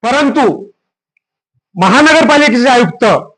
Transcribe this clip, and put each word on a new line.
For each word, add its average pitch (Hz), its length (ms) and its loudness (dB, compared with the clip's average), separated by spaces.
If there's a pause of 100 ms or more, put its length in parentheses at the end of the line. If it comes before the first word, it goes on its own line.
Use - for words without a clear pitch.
परंतु 254 600 -2 (1160)
महानगरपालिकेचे 294 880 2
आयुक्त 240 360 0 (320)